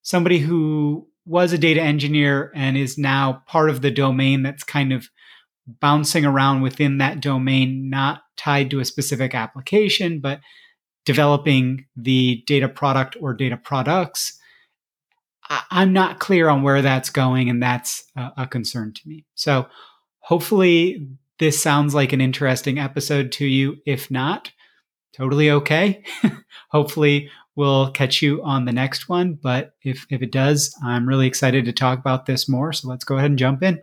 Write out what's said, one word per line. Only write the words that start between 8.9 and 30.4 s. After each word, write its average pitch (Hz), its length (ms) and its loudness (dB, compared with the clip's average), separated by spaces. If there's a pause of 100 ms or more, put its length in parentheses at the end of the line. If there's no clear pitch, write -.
application, 170 840 -2
but 139 200 -6 (680)
developing 143 800 2 (100)
the 127 520 0
data 135 200 2
product 135 540 -2
or 135 140 -6
data 127 220 -4
products. 147 840 -4 (1080)
I, 139 220 -6
I'm 185 240 2
not 190 260 0
clear 165 300 2
on 139 140 2
where 139 180 4
that's 131 300 0
going, 131 380 0
and 120 120 0
that's 123 420 -4 (120)
a, 127 220 -10
a 131 100 -6
concern 110 460 -8
to - 140 -18
me. 156 180 -18 (100)
So 135 320 -2 (520)
hopefully 175 880 2 (300)
this 151 240 0
sounds 147 320 2
like 143 200 2
an 131 80 2
interesting 131 580 0
episode 139 540 -2
to 143 120 -4
you. 135 400 0
If 139 240 -4
not, 135 420 -4 (640)
totally 143 380 2
okay. 160 520 2 (200)
<laughs> - 460 -6
Hopefully 147 600 2 (260)
we'll 135 360 2
catch 135 320 0
you 143 200 0
on 135 220 -2
the 123 60 -2
next 131 360 -4
one. 175 260 -2
But 131 400 -4 (100)
if, 135 260 -8
if 127 120 -4
it 123 100 -6
does, 143 520 0